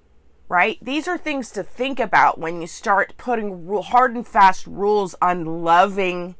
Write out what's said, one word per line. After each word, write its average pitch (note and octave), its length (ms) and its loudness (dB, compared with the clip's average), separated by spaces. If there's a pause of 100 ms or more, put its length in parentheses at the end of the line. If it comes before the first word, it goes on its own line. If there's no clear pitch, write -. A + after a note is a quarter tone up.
(480)
Right? F#3+ 340 2
These C#4 240 -4
are F4+ 100 -2
things C#4 360 -6
to G3+ 100 -6
think C4 380 -6
about D3 400 2
when E3 200 -6
you E3 60 -8
start - 500 -2
putting G3+ 520 -4
ru-, G3 140 -2
hard A#3+ 340 2
and A#3+ 100 -8
fast F#3+ 400 4
rules G3 560 0
on E3+ 400 0
loving F3+ 760 2